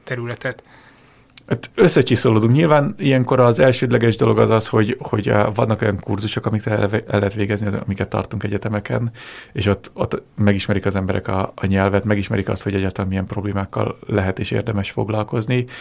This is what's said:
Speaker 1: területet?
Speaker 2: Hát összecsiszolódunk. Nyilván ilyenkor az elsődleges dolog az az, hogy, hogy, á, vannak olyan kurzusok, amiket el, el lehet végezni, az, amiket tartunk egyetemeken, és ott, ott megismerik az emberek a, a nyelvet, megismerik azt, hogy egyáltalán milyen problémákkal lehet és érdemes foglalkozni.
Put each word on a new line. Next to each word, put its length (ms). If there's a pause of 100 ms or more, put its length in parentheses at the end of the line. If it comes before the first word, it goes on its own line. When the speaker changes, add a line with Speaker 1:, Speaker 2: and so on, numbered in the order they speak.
Speaker 1:
területet? 600 (840)
Speaker 2:
Hát 280
összecsiszolódunk. 760
Nyilván 440
ilyenkor 420
az 200
elsődleges 560
dolog 240
az 100
az, 180
hogy, 320
hogy, 300
á, 260
vannak 260
olyan 180
kurzusok, 460
amiket 280
el, 180
el 160
lehet 260
végezni, 340
az, 60 (120)
amiket 240
tartunk 340
egyetemeken, 680 (420)
és 120
ott, 280
ott 280 (140)
megismerik 500
az 100
emberek 320
a, 280
a 100
nyelvet, 400
megismerik 440
azt, 140
hogy 100
egyáltalán 360
milyen 160
problémákkal 720 (100)
lehet 320
és 120
érdemes 400
foglalkozni. 760 (160)